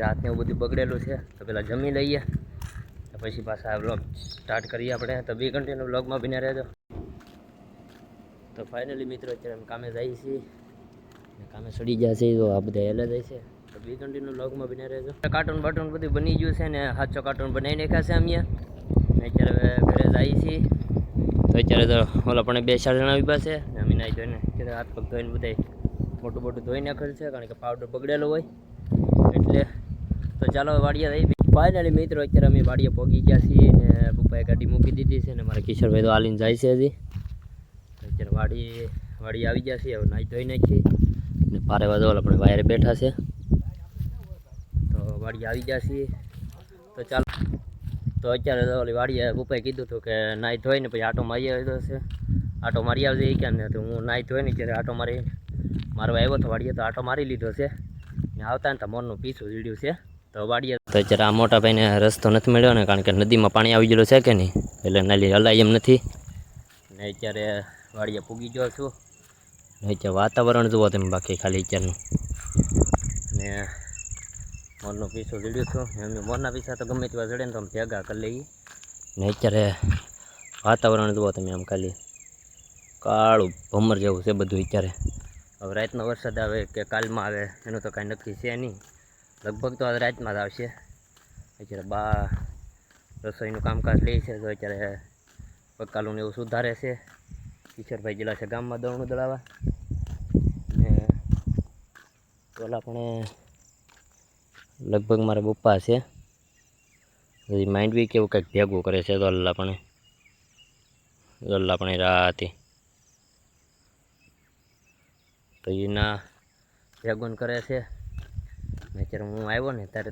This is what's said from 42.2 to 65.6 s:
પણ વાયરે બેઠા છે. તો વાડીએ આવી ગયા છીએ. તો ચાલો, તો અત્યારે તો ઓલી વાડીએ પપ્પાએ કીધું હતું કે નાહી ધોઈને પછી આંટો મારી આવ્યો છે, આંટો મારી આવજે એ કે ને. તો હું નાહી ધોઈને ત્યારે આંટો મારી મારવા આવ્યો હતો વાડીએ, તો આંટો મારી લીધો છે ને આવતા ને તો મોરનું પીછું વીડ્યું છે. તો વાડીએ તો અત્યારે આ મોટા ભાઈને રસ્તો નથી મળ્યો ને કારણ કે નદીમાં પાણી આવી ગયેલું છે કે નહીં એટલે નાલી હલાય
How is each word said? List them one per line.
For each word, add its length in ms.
પણ 180
વાયરે 260
બેઠા 300
છે. 100
તો 60
વાડીએ 260
આવી 180
ગયા 200
છીએ. 180
તો 60
ચાલો, 160
તો 40
અત્યારે 340
તો 40
ઓલી 160
વાડીએ 380
પપ્પાએ 280
કીધું 220
હતું 180
કે 80
નાહી 220
ધોઈને 280
પછી 160
આંટો 140
મારી 200
આવ્યો 360
છે, 80
આંટો 240
મારી 220
આવજે 220
એ 100
કે 60
ને. 60
તો 120
હું 240
નાહી 180
ધોઈને 300
ત્યારે 200
આંટો 220
મારી 200
મારવા 220
આવ્યો 180
હતો 140
વાડીએ, 240
તો 80
આંટો 240
મારી 220
લીધો 280
છે 100
ને 140
આવતા 220
ને 100
તો 100
મોરનું 300
પીછું 300
વીડ્યું 300
છે. 100
તો 200
વાડીએ 240
તો 80
અત્યારે 260
આ 140
મોટા 240
ભાઈને 200
રસ્તો 260
નથી 240
મળ્યો 220
ને 120
કારણ 180
કે 60
નદીમાં 420
પાણી 200
આવી 160
ગયેલું 200
છે 160
કે 120
નહીં 140
એટલે 220
નાલી 260
હલાય 300